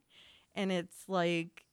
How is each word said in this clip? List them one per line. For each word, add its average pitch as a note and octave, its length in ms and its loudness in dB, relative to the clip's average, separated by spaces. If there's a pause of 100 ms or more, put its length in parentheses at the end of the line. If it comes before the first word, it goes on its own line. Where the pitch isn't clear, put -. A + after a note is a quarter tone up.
(560)
And F#3+ 160 0
it's F3 380 -4
like, E3+ 640 0